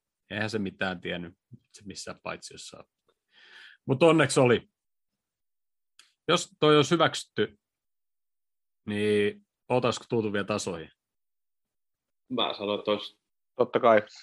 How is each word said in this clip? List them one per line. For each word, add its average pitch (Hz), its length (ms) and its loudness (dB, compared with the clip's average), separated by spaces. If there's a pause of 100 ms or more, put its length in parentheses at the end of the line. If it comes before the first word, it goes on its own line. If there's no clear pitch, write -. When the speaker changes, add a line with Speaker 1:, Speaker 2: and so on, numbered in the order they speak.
(300)
Speaker 1:
eihän 107 200 -6
se 110 80 -6
mitään 95 420 -6
tiennyt, 87 320 -10 (200)
että - 200 -20
se - 120 -20
missään 90 380 -16
paitsiossa - 560 -16
on. - 60 -20 (1000)
Mut 135 160 0
onneksi 160 380 4
oli. 120 280 4 (1600)
Jos 170 320 -2
toi 151 160 6
olisi 147 180 4
hyväksytty, - 640 0 (1300)
niin 104 600 -2 (220)
oltaisiko 123 400 -2
tultu 107 240 -2
vielä 101 140 -4
tasoihin? 95 440 -8 (1400)
Speaker 2:
Mä 113 280 -4
sanoin, 104 200 -4
että - 120 -4
olisi - 280 -6 (380)
Speaker 3:
Totta 120 240 -2
kai. 113 220 6 (200)